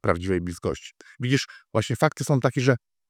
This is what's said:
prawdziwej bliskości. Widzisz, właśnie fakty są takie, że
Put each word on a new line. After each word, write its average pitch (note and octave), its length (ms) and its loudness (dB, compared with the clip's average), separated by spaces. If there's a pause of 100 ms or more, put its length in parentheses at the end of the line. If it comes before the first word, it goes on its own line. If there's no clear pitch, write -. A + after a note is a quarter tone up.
prawdziwej F2+ 400 0
bliskości. - 520 -6 (260)
Widzisz, B2+ 280 0 (240)
właśnie A2+ 240 0
fakty - 280 0
są C#3 160 2
takie, C3 220 0
że B2+ 140 4 (340)